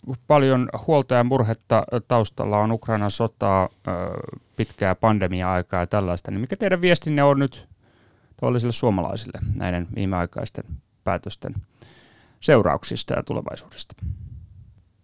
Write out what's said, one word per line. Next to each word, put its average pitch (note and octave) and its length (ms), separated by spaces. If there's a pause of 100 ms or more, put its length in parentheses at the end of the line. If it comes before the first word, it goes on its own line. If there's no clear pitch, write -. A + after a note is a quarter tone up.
(260)
paljon C3+ 420 (180)
huolta C#3+ 280
ja A#2+ 100
murhetta A#2 600 (240)
taustalla, G#2 500
on G#2+ 140
Ukrainan G#2+ 380
sotaa, G2 600
ö, - 180 (680)
pitkää G2 380
pandemia-aikaa F#2 840
ja F2 60
tällaista, F#2+ 440
niin G2+ 100
mikä C3 160
teidän F#3 240
viestinne D#3 420
on C#3+ 160
nyt - 300 (680)
tavallisille A#2+ 360
suomalaisille G#2 680 (160)
näiden F2 400
viimeaikaisten - 720 (400)
päätösten - 500 (840)
seurauksista - 760
ja - 80
tulevaisuudesta? - 840 (960)